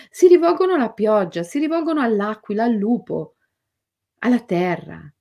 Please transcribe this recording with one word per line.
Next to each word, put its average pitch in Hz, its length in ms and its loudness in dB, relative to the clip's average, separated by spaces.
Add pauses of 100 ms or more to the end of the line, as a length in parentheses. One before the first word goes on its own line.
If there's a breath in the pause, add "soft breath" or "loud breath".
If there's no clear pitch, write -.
si - 180 4
rivolgono 349 460 4
alla 254 180 0
pioggia, 202 520 0
si 277 160 -6
rivolgono 311 420 -2
all'aquila, 214 640 -2
al 240 100 2
lupo, 196 640 -4 (840)
alla 247 220 0
terra. 165 800 -6